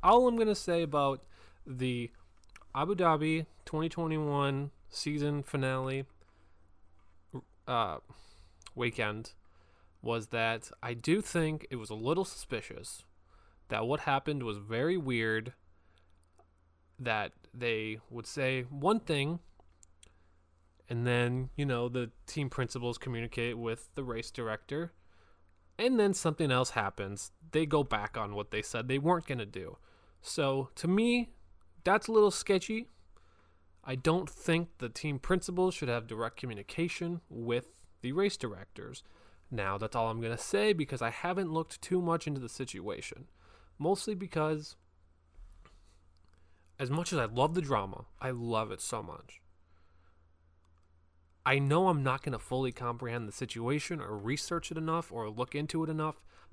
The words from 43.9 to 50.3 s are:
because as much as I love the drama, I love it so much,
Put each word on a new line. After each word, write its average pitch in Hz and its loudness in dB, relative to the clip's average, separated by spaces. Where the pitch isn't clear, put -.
because 156 -2
as 131 -2
much 165 -2
as 165 2
I 120 4
love 123 2
the 180 2
drama, 110 -2
I 131 -4
love 117 -2
it 101 -8
so - -6
much, - -14